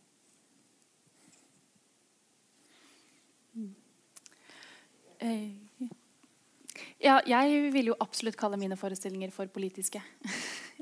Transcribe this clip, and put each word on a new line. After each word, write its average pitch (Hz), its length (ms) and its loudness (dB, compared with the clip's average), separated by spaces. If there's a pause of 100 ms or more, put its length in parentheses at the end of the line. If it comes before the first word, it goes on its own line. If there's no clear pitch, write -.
(3500)
Mm. 208 200 -8 (1500)
Eh, 220 300 -4 (1500)
ja, 269 240 10
jeg 285 480 4
vil 262 160 4
jo 226 120 2
absolutt 220 360 -2
kalle 202 240 -2
mine 190 160 -2
forestillinger 190 560 -6
for 196 140 -6
politiske. 190 560 -6 (220)
<laughs> 226 160 -6 (420)